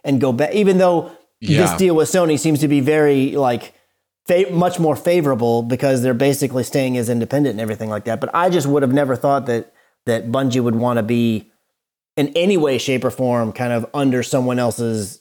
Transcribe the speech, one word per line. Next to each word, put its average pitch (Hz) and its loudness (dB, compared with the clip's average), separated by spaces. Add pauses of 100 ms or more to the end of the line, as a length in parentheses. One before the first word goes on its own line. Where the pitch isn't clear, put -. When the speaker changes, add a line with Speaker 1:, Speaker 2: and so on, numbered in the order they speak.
Speaker 1:
and 139 0
go 135 2
back, 127 -2
even 196 2
though 180 2 (300)
this 110 -6
Speaker 2:
Yeah. - 2
Speaker 1:
deal 180 2
with 156 2
Sony 170 2
seems 151 0
to 151 0
be 143 2
very, 143 2
like, 123 -2 (540)
fa-, 180 2
much 175 0
more 156 2
favorable 123 0
because 127 0
they're 127 0
basically 131 0
staying 131 -2
as 120 -2
independent 123 0
and 107 -8
everything 110 -6
like 107 -6
that. 113 -4
But 135 -6
I 175 2
just 160 0
would 143 2
have 127 0
never 135 0
thought 139 0
that, 117 -6 (320)
that 113 -2
Bungie 131 0
would 117 0
wanna 117 0
be 113 -2 (680)
in 143 0
any 185 2
way, 139 0
shape, 127 -2
or 123 0
form 120 -2
kind 123 -4
of 117 -2
under 131 0
someone 127 0
else's, 113 -4